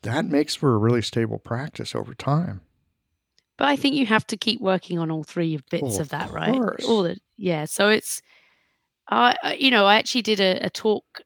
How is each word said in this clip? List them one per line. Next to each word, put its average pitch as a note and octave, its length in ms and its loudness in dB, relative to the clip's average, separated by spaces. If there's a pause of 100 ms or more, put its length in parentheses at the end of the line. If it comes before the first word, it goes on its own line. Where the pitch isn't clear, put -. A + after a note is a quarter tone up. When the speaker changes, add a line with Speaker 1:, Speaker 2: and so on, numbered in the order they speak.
Speaker 1:
That B2+ 220 -2
makes D3+ 300 0
for C3+ 180 2
a G#2+ 40 4
really A#2 240 4
stable A2 380 -4
practice - 560 -10
over A2 180 -6
time. C3+ 480 -2 (960)
Speaker 2:
But C4+ 100 2
I C#4+ 80 2
think C#4+ 200 0
you C4+ 100 2
have G#3+ 220 2
to G#3+ 100 -6
keep - 240 -4
working F#3 380 -2
on D#3+ 100 -2
all D#3+ 140 -4
three E3 360 -4 (120)
bits C#3 260 -2
Speaker 1:
Oh, E3 40 -2
Speaker 2:
of C#3+ 80 -6
that, - 200 -6
Speaker 1:
of - 60 -12
Speaker 2:
right? F#3 180 0
Speaker 1:
course. B3 320 -2
Speaker 2:
All G#3+ 180 2
the, F3+ 140 -2 (200)
yeah. E3+ 280 -2
So G3+ 240 0
it's, - 320 0 (880)
I, A#3+ 340 4
I, - 120 -2
you C4+ 160 2
know, G#3 140 6
I G3+ 100 8
actually A#3 260 0
did G3+ 180 0
a, F#3+ 260 2
a F3+ 40 -2
talk - 560 -2